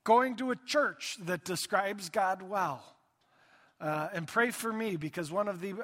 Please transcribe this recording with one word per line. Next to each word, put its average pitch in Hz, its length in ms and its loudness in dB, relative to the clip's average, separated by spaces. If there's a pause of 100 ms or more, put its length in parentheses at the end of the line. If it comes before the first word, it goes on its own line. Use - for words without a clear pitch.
going 240 340 6
to 254 140 0
a 240 40 0
church - 720 0
that 175 180 -2
describes 196 680 0
God 190 320 2
well. 185 400 -2 (1000)
Uh, 156 320 -2
and 165 140 -4
pray 240 240 4
for 226 200 -4
me, 220 240 0
because 156 360 -4
one 202 160 0
of 190 120 -2
the 190 140 -6 (100)